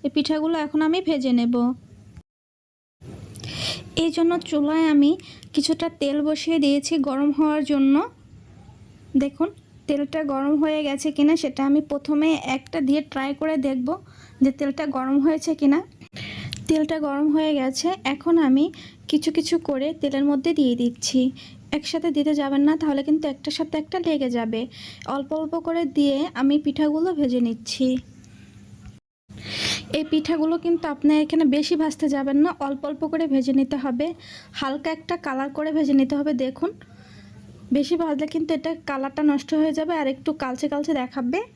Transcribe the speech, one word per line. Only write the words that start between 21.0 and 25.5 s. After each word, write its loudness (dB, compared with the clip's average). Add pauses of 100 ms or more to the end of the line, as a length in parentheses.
একসাথে -2
দিতে 2
যাবেন 0
না, 6
তাহলে 0
কিন্তু 0
একটার -6
সাথে -4
একটা -6
লেগে 0
যাবে। -2 (460)
অল্প -4
অল্প -4